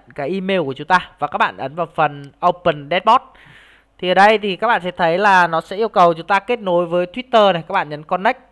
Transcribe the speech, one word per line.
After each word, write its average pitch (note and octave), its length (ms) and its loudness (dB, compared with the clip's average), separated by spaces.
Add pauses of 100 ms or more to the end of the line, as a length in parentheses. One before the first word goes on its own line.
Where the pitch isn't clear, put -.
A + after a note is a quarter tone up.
(140)
cái C#3 160 -8
email F#3+ 300 -2
của C3+ 140 -6
chúng D3 120 -14
ta. F#3 320 0
Và D3 80 -4
các G3 120 -6
bạn D#3+ 180 -2
ấn C3+ 180 -10
vào E3+ 120 -6
phần C#3+ 460 -4 (140)
open D#3+ 440 -2
dashboard. G#3+ 340 2 (760)
Thì F3+ 120 -4
ở F#3 40 0
đây G#3 240 6
thì G3 180 -6
các G#3+ 100 -4
bạn A3 160 0
sẽ F3+ 80 -6
thấy F3 280 0
là F#3+ 280 4
nó E3 140 -2
sẽ F#3 160 -10
yêu A3 120 -2
cầu F3 260 4
chúng D#3+ 120 -12
ta G3 140 0
kết A#3+ 180 -4
nối F3 280 0
với F3 200 -2
Twitter G#3 460 2
này. E3+ 160 -6
Các F#3+ 40 -8
bạn F3 160 -4
nhấn D3+ 160 -12
connect G3 360 -2 (120)